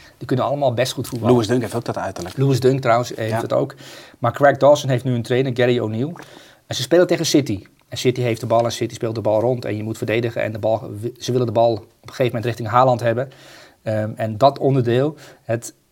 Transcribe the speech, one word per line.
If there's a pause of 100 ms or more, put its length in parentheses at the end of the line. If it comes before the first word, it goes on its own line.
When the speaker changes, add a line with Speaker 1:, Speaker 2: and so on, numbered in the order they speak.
(180)
Speaker 1:
die
kunnen
allemaal
best
goed
voetballen.
Speaker 2:
Lewis
Dunk
heeft
ook
dat
uiterlijk.
Speaker 1:
Lewis
Dunk
trouwens
heeft
Speaker 2:
Ja.
Speaker 1:
het
ook. (440)
Maar
Craig
Dawson
heeft
nu
een
trainer,
Gary
O'Neill. (540)
En
ze
spelen
tegen
City. (240)
En
City
heeft
de
bal
en
City
speelt
de
bal
rond.
En
je
moet
verdedigen
en
de
bal, (280)
ze
willen
de
bal
op
een (240)
gegeven
moment
richting
Haaland
hebben. (520)
Ehm,
en
dat
onderdeel, (280)
het, (180)